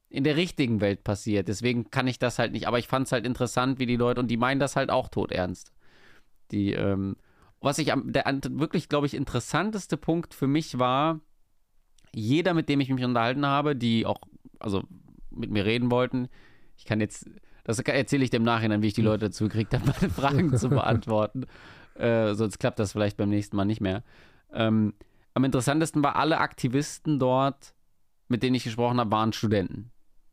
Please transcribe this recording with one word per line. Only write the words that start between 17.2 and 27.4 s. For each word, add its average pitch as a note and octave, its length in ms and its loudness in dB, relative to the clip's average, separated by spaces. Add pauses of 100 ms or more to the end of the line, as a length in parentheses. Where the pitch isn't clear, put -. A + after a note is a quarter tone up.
das A2 140 -2
erzähle C3+ 460 0
ich B2 80 0
dir B2 60 2
im A2+ 60 2
Nachhinein, A2+ 380 2
wie A2 60 2
ich G#2+ 80 0
die A2+ 80 2
Leute G#2+ 220 2
dazu G#2 180 -4
gekriegt A2 320 0
habe, - 100 -2
<laughs> C3+ 160 0
meine G3 100 2
Fragen C#3 460 2
zu A#2+ 120 0
beantworten. A2+ 760 0 (480)
Äh, A2+ 400 2
sonst G#2 240 -2
klappt - 220 -2
das G#2 140 -2
vielleicht G#2 240 0
beim G#2 120 0
nächsten G#2 260 -2
Mal G2 100 0
nicht G#2+ 160 0
mehr. G2 220 -2 (480)
Ähm, A2 440 2 (400)
am B2+ 80 2
interessantesten C#3+ 600 0
war, C#3 120 2
alle D3+ 240 2
Aktivisten C#3+ 800 -2
dort, C3 560 0 (520)